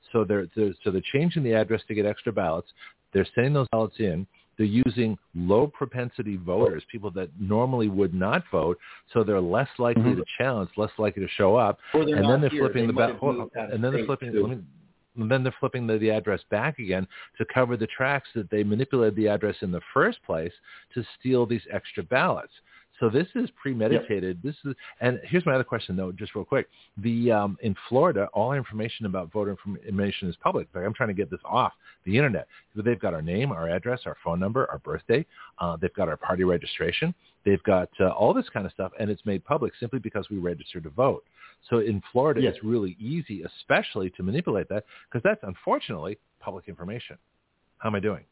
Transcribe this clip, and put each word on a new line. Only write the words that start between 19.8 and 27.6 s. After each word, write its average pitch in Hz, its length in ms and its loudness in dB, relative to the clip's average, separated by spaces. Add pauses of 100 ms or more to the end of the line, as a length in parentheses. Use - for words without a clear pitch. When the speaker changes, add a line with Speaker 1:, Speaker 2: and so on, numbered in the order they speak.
Speaker 1:
first 190 300 2
place 82 280 -4 (420)
to 120 100 -4 (160)
steal 127 260 2
these 117 240 -2
extra - 320 -6
ballots. 123 500 0 (460)
So 117 100 2
this 143 260 2
is 226 140 -2 (120)
premeditated. 107 840 0
Speaker 2:
Yep. 143 100 -6
Speaker 1:
This 143 180 -10
is, 131 60 -6 (240)
and 123 240 0
here's 175 220 0
my 143 80 4
other 131 100 2
question, 104 320 -4
though, 92 160 -4
just 101 220 -12
real 98 100 -6
quick. 131 240 0 (300)
The, 117 340 2
um, 101 300 2